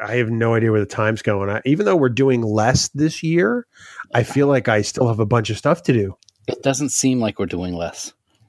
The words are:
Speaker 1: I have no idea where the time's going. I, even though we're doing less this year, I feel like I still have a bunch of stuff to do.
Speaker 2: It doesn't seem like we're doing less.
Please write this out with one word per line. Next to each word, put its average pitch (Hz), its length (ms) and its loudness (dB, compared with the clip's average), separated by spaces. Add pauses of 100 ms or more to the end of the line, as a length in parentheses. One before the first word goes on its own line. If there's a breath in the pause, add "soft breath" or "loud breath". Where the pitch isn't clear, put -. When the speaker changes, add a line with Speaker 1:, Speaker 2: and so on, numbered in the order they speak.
Speaker 1:
I 107 160 -6
have 113 140 0
no 117 240 0
idea 113 160 2
where 107 100 2
the 101 60 0
time's 110 360 -2
going. 101 280 0
I, 110 140 -4
even 165 220 0
though 190 100 2
we're 135 140 4
doing 127 320 2
less 110 480 2
this 156 320 -2
year, 185 440 0 (460 loud breath)
I 120 100 2
feel 139 260 0
like 135 200 2
I 107 140 4
still 123 260 0
have 110 120 0
a 107 60 0
bunch 113 240 0
of 107 80 -4
stuff 151 260 0
to 139 80 2
do. 101 240 0 (300)
Speaker 2:
It - 160 -8
doesn't 139 280 0
seem 127 300 0
like 107 180 -4
we're 98 80 -2
doing 90 280 -6
less. - 380 -10 (360)